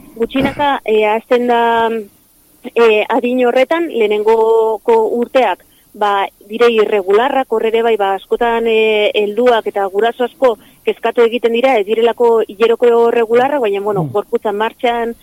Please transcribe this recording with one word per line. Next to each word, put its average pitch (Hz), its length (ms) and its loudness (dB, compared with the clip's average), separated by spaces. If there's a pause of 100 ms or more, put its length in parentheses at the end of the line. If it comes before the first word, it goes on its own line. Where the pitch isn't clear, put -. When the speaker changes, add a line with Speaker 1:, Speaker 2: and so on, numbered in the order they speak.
(160)
Speaker 1:
gutxinaka, 269 680 -2
e, 214 200 0
hasten 240 420 0
da, 233 420 0 (760)
e, 226 460 2
adin 247 360 0
horretan, 262 440 0
lehenengoko 220 1200 2
urteak, 240 560 -2 (300)
ba, 202 340 0 (200)
dire 226 240 0
irregularrak, 214 800 0
hor 220 140 0
ere 226 160 0
bai, 226 160 0
ba, 196 160 -2
askotan, 233 540 -4
e, 220 460 0
helduak 214 540 0
eta 202 200 -2
guraso 220 380 -4
asko 240 320 0 (260)
kezkatu 226 380 -2
egiten 233 320 0
dira, 247 260 2
ez 190 60 -2
direlako 226 640 0
hileroko 233 640 2
regularrak, 240 500 0
baina, 196 200 -2
bueno, 202 220 -4
Speaker 2:
Mm. 139 80 -8
Speaker 1:
gorputza 208 400 -4
martxan, 233 720 -4